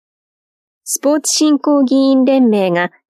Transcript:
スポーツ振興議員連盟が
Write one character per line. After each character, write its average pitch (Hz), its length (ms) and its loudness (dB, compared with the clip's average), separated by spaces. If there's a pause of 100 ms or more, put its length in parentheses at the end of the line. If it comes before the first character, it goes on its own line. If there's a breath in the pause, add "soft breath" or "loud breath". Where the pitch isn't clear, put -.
(840)
ス - 160 -8
ポ 285 160 0
ー 302 60 -2
ツ - 120 -6
振 302 260 0
興 285 240 0
議 262 120 0
員 269 300 2
連 262 240 2
盟 196 220 0
が 175 200 -2 (180 soft breath)